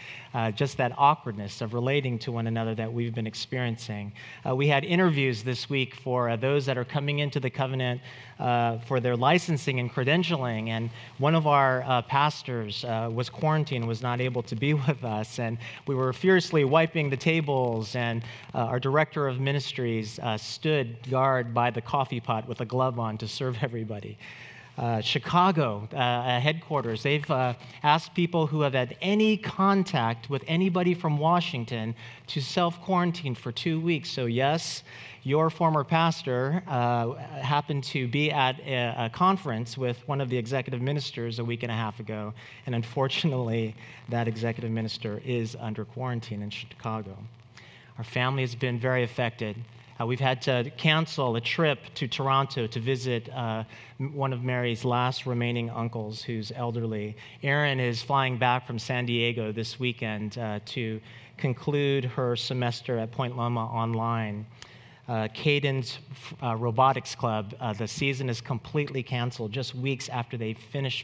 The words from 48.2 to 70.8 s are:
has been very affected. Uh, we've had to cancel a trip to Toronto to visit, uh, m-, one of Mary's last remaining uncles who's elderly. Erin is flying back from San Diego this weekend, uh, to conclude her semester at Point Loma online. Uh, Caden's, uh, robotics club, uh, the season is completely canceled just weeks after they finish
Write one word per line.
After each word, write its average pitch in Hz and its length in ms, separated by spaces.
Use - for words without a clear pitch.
has 120 140
been 123 240
very 127 240
affected. 113 540
Uh, 120 80
we've 123 120
had 131 220
to 123 360
cancel 156 580
a 117 60
trip 147 380
to - 140
Toronto 135 580
to 113 140
visit, 120 560
uh, 113 280
m-, 139 160
one 135 180
of 123 100
Mary's 123 400
last 123 440
remaining 120 420
uncles 113 540
who's 110 320
elderly. 113 600
Erin 143 360
is 120 220
flying 131 340
back 123 300
from 117 140
San 123 260
Diego 117 460
this 110 280
weekend, 110 600
uh, 107 260
to 110 340
conclude 139 680
her 123 300
semester 123 640
at 110 140
Point 123 260
Loma 120 280
online. 113 840
Uh, 110 280
Caden's, 135 640
uh, 120 140
robotics 120 580
club, 107 460
uh, 117 140
the 107 140
season 135 400
is 117 140
completely 135 640
canceled 120 480
just 127 240
weeks 127 340
after 120 260
they 113 180
finish - 500